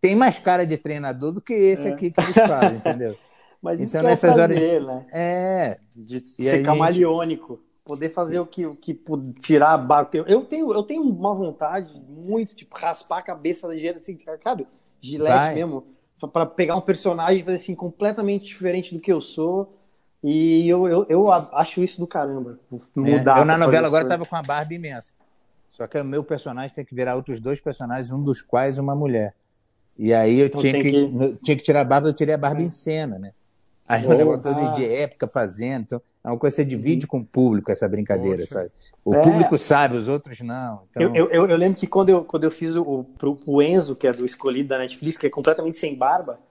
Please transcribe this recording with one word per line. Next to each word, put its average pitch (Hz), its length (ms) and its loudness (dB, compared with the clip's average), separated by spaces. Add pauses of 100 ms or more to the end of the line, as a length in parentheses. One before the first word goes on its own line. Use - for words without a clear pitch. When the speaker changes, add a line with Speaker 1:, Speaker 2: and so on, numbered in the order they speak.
Speaker 1:
tem 190 140 4
mais 226 240 4
cara 180 260 2
de 156 120 -4
treinador 147 560 -6
do 196 80 -10
que - 120 -10
esse 190 360 2
Speaker 2:
É. - 40 -4
Speaker 1:
aqui 175 200 -4
que - 80 0
eles 180 140 0
falam, 185 400 4
entendeu? 120 440 -4
Speaker 2:
<laughs> - 420 -20
Mas 170 200 -4
isso 208 160 -6
Speaker 1:
Então, 160 60 0
Speaker 2:
que 165 40 2
é - 20 4
o - 20 6
Speaker 1:
nessas 170 280 6
horas 165 200 6
Speaker 2:
prazer, 160 240 2
né? 131 300 -10
Speaker 1:
É. 175 680 -2 (180)
Speaker 2:
De 117 220 -12
Speaker 1:
E - 260 -10
Speaker 2:
ser 135 120 2
Speaker 1:
aí, 135 60 0
Speaker 2:
camaleônico. 160 960 0 (240)
Poder 147 260 -8
fazer 170 280 -4
o 175 80 -4
que, 170 200 -8
o 147 100 -12
que 160 180 -10
pu-, 139 460 -10
tirar 151 320 4
a 156 60 4
barba. 139 360 2
Eu, 160 120 0
eu 220 180 4
tenho, 311 280 -4
eu 208 100 -2
tenho 302 200 -6
uma 202 320 -2
vontade 160 720 -6
muito, 185 460 -8
tipo, - 220 -20
raspar 165 420 -8
a 185 40 -10
cabeça 170 440 -8
da 165 100 -8
gente, 165 220 -8
assim, 170 180 -16 (260)
sabe? 233 240 -6 (340)
Gilete 147 340 -2
Speaker 1:
Vai. 147 220 2
Speaker 2:
mesmo. 156 300 -6 (300)
Só - 120 -14
pra 165 180 -2
pegar 170 300 -2
um 180 40 -2
personagem 180 600 0
e - 40 -14
fazer 180 120 -4
assim, 180 180 -10
completamente 202 680 -4
diferente 180 500 -6
do 160 60 -10
que 196 120 -4
eu 165 80 0
sou. 180 560 -6 (460)
E 165 460 2
eu, 180 200 4
eu, 175 200 2
eu 190 240 4
a-, 165 220 0
acho - 280 0
isso 180 180 -4
do 170 60 -6
caramba. 135 520 -6 (140)
Speaker 1:
É. 123 280 -10
Speaker 2:
Mudar 135 380 4
Speaker 1:
Eu 147 60 8
na 156 120 4
Speaker 2:
pra - 20 0
Speaker 1:
novela 165 80 4
Speaker 2:
fazer 160 200 4
Speaker 1:
agora 156 180 2
Speaker 2:
as 131 40 -2
Speaker 1:
tava 170 160 -2
com 170 120 -10
a 165 60 -6
barba 147 300 -4
imensa. 151 400 -14 (580)
Só - 160 -12
que 151 120 -6
o 143 60 -4
meu 139 180 -4
personagem 135 520 -8
tem 143 100 -12
que - 100 -18
virar 127 220 -2
outros 131 240 -8
dois 135 200 -6
personagens, 127 520 -8
um 139 100 -4
dos 139 180 -2
quais 131 380 0
uma 139 160 -4
mulher. 120 400 -2 (640)
E 110 160 2
aí 113 240 4
eu 139 80 6
Speaker 2:
Então 143 140 -4
Speaker 1:
tinha 135 140 2
Speaker 2:
tem 139 80 2
Speaker 1:
que, 139 80 2
Speaker 2:
que 139 60 2
Speaker 1:
eu 135 460 0
tinha 143 140 0
que 123 80 -8
tirar 143 160 4
a 139 40 4
barba, 139 240 4
eu 147 40 0
tirei 151 220 0
a 151 40 -2
barba 143 220 -2
Speaker 2:
É. 170 40 -2
Speaker 1:
em 175 40 -4
cena, 156 500 -6
né? 98 140 -14 (540)
Aí 117 160 0
Speaker 3:
Boa. 127 120 6
Speaker 1:
o 123 40 6
negócio 151 240 4
todo 143 180 -2
Speaker 2:
Ah. 156 120 0
Speaker 1:
de 139 140 -2
época 131 400 -4
fazendo. 117 560 -4
Então, 120 200 -8 (220)
é - 60 -8
uma 120 80 -4
coisa 143 180 0
que 156 60 0
você - 60 2
divide 131 360 -2
Speaker 2:
Uhum. - 60 -12
Speaker 1:
com 135 80 -4
o 117 60 -8
público 113 480 2
essa 101 160 -2
brincadeira, 98 560 -2
Speaker 4:
Poxa. - 160 -16
Speaker 1:
sabe? 90 100 -8 (340)
O 98 100 2
Speaker 2:
É. 147 80 6
Speaker 1:
público 165 360 6
sabe, 143 380 2
os 110 120 -4
outros 139 320 -6
não. 120 500 -10
Então - 120 -2
Speaker 2:
Eu, - 120 0
eu, 165 160 4
eu, 170 200 4
eu 170 60 4
lembro 185 200 2
que 185 120 -6
quando 190 200 4
eu, 180 160 6
quando 156 200 -4
eu 160 80 4
fiz 165 240 -6
o, 170 60 0
o, 139 220 -4
pro, 143 320 -4 (100)
o 143 140 2
Enzo, 151 360 2
que - 100 -2
é 123 60 4
do 123 120 -4
Escolhido 135 460 -4
da 135 80 -2
Netflix, 147 400 -8
que - 80 -2
é 135 40 2
completamente 160 480 0
sem 147 180 -6
barba 127 420 -2 (120)